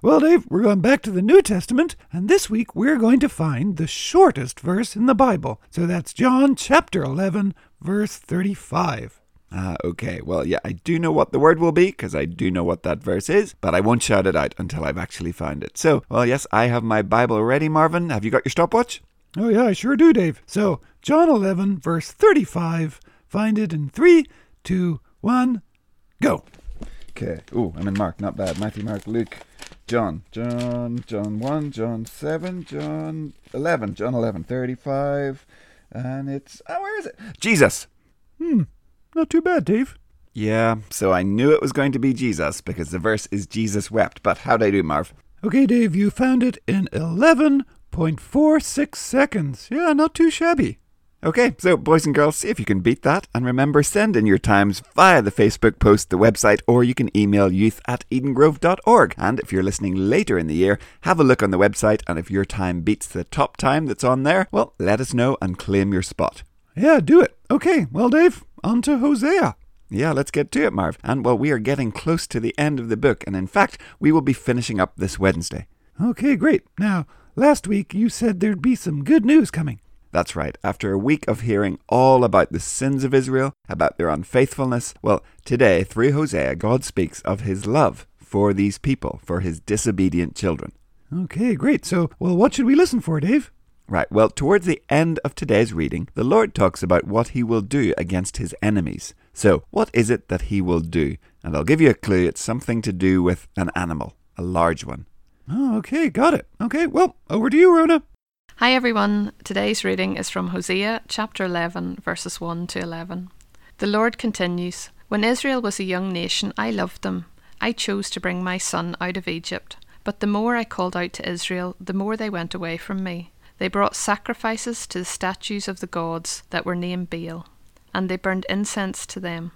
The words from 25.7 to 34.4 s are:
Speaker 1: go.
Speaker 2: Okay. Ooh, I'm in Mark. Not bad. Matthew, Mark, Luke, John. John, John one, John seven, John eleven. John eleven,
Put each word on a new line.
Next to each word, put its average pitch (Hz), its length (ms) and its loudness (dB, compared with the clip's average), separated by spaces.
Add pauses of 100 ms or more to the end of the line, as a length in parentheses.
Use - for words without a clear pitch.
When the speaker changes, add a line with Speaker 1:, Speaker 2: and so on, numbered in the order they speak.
Speaker 1:
go. - 220 0 (760)
Speaker 2:
Okay. 82 260 -8 (100)
Ooh, 98 240 -2
I'm 85 100 -6
in 98 80 -4
Mark. 98 260 -4
Not 98 160 -6
bad. 92 220 -4
Matthew, 107 240 -6
Mark, 104 240 -8
Luke, 113 300 -6 (500)
John. 101 460 -4
John, 120 760 -6
John 107 320 -6
one, 147 320 -6
John 113 360 -6
seven, 160 580 -10
John 151 720 -10 (180)
eleven. 127 420 -4
John 120 200 -6
eleven, 110 280 -4